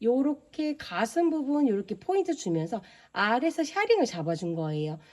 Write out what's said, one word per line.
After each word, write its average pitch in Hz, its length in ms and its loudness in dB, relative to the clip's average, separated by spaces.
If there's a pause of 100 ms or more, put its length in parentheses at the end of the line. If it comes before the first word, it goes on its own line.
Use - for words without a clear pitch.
요렇게 285 760 0
가슴 302 540 0
부분 294 380 2
요렇게 202 280 -2
포인트 370 380 0
주면서 165 480 -4 (300)
아래에서 254 520 0
샤링을 403 420 2
잡아준 170 480 -4
거예요. 156 440 -4 (140)